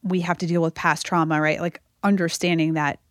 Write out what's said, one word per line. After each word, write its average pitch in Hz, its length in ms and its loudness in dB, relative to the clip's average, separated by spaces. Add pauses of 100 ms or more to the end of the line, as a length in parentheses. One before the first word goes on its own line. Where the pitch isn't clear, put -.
we 185 180 0
have 170 180 -2
to 185 80 -4
deal 170 140 2
with 160 140 0
past - 300 0
trauma, 160 360 2
right? 156 200 0
Like, 170 200 -6 (220)
understanding 170 720 2
that 151 260 -2 (120)